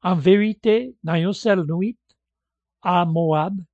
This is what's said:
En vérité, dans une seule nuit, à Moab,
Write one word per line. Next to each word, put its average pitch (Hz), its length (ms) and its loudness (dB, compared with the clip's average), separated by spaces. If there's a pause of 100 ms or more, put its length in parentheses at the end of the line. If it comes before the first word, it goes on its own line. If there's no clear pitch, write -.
En 185 140 0
vérité, 214 840 2
dans 160 120 -4
une 170 180 0
seule 190 340 -2
nuit, 185 320 -4 (840)
à 180 220 0
Moab, 160 500 0 (200)